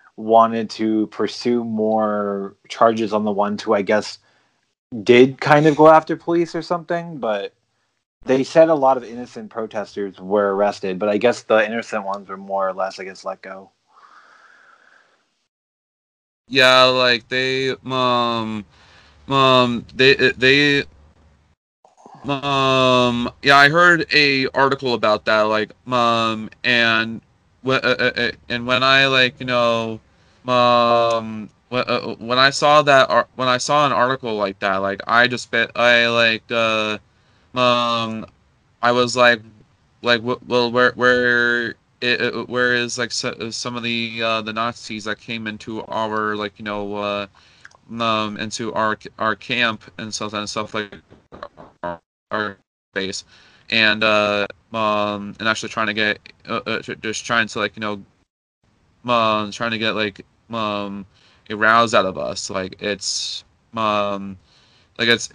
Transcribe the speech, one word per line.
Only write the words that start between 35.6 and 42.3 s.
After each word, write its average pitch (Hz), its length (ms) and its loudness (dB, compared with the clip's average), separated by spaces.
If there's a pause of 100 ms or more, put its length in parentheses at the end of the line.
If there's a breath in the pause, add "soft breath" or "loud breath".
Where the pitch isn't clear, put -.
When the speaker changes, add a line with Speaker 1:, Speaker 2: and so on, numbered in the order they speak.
Speaker 2:
I, 120 320 4
like, 117 440 0
uh, 110 460 -2 (600)
um, 117 680 0 (560)
I 120 100 4
was 123 240 0
like, 120 260 4 (600)
like, 117 200 0
w-, 120 260 -6
well, 120 240 0
where, 123 220 2
where, 120 760 0 (320)
it, 123 200 -2
it, 117 280 -4